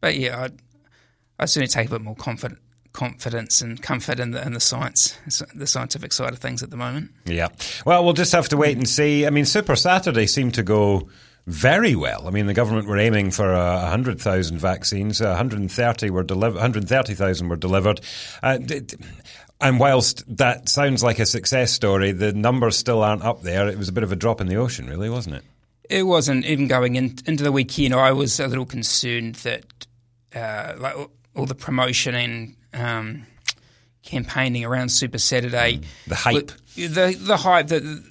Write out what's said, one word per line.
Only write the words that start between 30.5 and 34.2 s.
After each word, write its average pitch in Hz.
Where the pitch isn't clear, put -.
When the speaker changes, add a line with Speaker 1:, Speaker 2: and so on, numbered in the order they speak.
Speaker 1:
like, 135
all, 143
all 135
the 131
promotion 127
and, 117
um, 117
campaigning 123